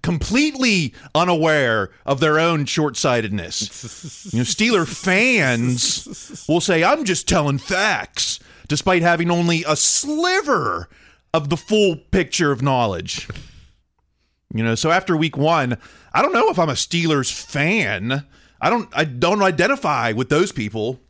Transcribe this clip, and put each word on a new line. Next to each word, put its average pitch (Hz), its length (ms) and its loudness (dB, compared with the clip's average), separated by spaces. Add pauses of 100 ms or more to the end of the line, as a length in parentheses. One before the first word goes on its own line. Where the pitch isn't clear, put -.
completely 214 920 0 (200)
unaware 151 760 2 (140)
of 135 160 0
their 156 180 4
own 165 240 2
short-sightedness. 123 1700 -4
You 113 80 0
know, 123 60 2
Steeler 208 420 2
fans 160 1600 0
will 160 140 2
say, 170 240 2
"I'm 294 180 2
just 190 240 -2
telling 147 300 2
facts," 185 840 -4 (300)
despite 170 320 2
having 170 280 2
only 170 380 2
a 151 80 2
sliver 285 1120 0 (460)
of 147 160 -2
the 160 80 0
full 202 400 2
picture 175 560 0
of 117 80 -4
knowledge. 113 680 -2 (1300)
You 110 100 -2
know, 113 120 2
so 156 160 0
after 175 260 0
week 160 180 -2
one, 139 400 0 (380)
I 165 80 2
don't 320 120 2
know 440 160 4
if - 80 -2
I'm 165 120 2
a 127 60 -2
Steelers 160 540 0
fan. 139 960 -2 (380)
I 156 80 2
don't, 226 240 0
I 156 100 0
don't 170 400 0
identify 170 680 0
with 123 160 -2
those 185 240 2
people. 110 560 -4